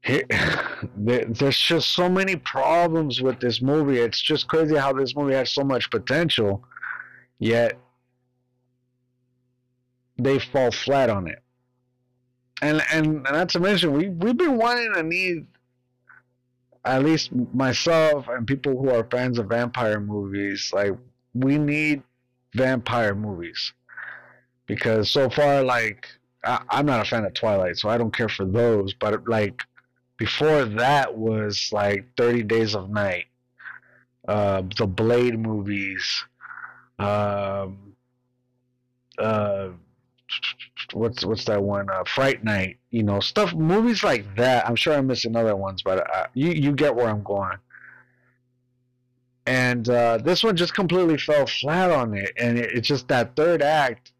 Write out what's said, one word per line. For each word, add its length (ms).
He-, 220
<laughs> 380
there, 300
there's 320
just 320
so 180
many 280
problems 840
with 180
this 220
movie. 380
It's 220
just 280
crazy 280
how 160
this 220
movie 200
has 160
so 120
much 280
potential, 760
yet 400
they 220
fall 320
flat 400
on 180
it. 140
And, 280
and, 160
and 180
not 260
to 100
mention, 320
we, 160
we've 280
been 200
wanting 380
to 100
need, 420
at 200
least 260
myself 760
and 180
people 300
who 140
are 140
fans 340
of 80
vampire 540
movies, 720
like, 180
we 220
need 460
vampire 600
movies. 600
Because 420
so 220
far, 320
like, 460
I, 260
I'm 160
not 200
a 20
fan 160
of 100
Twilight, 420
so 120
I 100
don't 180
care 120
for 160
those. 500
But, 340
like, 340
before 480
that 520
was, 560
like, 340
Thirty 260
Days 320
of 160
Night, 360
uh, 360
the 100
Blade 520
movies, 840
um, 960
uh, 500
what's, 320
what's 220
that 160
one? 260
Uh, 160
Fright 400
Night, 340
you 120
know, 180
stuff, 340
movies 500
like 320
that. 320
I'm 80
sure 180
I'm 120
missing 280
other 220
ones, 260
but, 320
uh, 200
you, 160
you 220
get 220
where 140
I'm 140
going. 340
And, 420
uh, 300
this 240
one 140
just 180
completely 420
fell 300
flat 440
on 240
it. 220
And 220
it, 140
it's 160
just 200
that 280
third 260
act 580